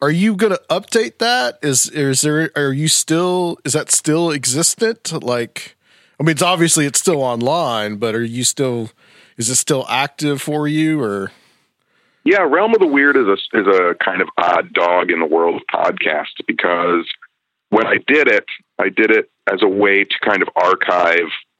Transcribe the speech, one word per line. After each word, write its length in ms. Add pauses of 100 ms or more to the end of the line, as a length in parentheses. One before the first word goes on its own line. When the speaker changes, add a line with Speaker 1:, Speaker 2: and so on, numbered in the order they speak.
Speaker 1:
are 80
you 260
gonna 220 (100)
update 500
that? 440
Is, 260
is 320
there, 340
are 180
you 160
still, 760
is 80
that 180
still 400
existent? 920
Like, 520 (460)
I 40
mean, 80
it's 100
obviously, 440
it's 120
still 240
online, 760
but 200
are 80
you 180
still, 480 (460)
is 140
it 40
still 340
active 540
for 240
you, 340
or? 300 (960)
Speaker 2:
Yeah, 160
Realm 320
of 80
the 80
Weird 280
is 100
a, 340
is 80
a 260 (100)
kind 160
of 160
odd 360
dog 400
in 80
the 60
world 340
of 20 (100)
podcasts 720
because 600 (600)
when 180
I 120 (100)
did 180
it, 200 (340)
I 80
did 240
it 180 (220)
as 100
a 60
way 340
to 120 (100)
kind 180
of 140
archive 720 (320)